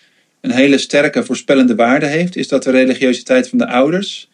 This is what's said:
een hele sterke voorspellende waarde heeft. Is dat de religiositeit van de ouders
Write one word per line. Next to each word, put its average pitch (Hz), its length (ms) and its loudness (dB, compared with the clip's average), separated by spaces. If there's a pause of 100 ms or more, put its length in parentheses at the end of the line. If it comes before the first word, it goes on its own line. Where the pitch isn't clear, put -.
(420)
een 127 100 -6
hele 135 260 2
sterke 139 460 0
voorspellende 127 520 0
waarde 123 300 2
heeft. 170 300 -2
Is - 120 -6
dat 135 160 -2
de 135 80 -2
religiositeit 127 800 0
van 127 80 -2
de 117 100 0
ouders 156 680 -2